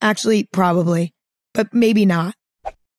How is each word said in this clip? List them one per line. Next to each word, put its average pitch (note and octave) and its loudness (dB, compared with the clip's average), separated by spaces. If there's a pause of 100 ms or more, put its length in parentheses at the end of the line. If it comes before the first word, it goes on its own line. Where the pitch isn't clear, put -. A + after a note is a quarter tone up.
Actually, G#3+ 0
probably, E3+ 0 (400)
but A3 -2
maybe A3 2
not. F3 -2 (640)